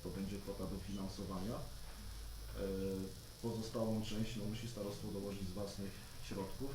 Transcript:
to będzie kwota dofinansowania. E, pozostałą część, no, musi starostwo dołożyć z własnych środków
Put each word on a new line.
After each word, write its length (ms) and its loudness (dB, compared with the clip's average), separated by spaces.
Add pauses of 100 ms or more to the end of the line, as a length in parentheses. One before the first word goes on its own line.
to 60 0
będzie 280 0
kwota 300 0
dofinansowania. 880 0
E, 1040 -4 (800)
pozostałą 600 4
część, 340 2
no, 100 0
musi 220 0
starostwo 400 -2
dołożyć 400 0
z 40 0
własnych 400 -2 (360)
środków 480 0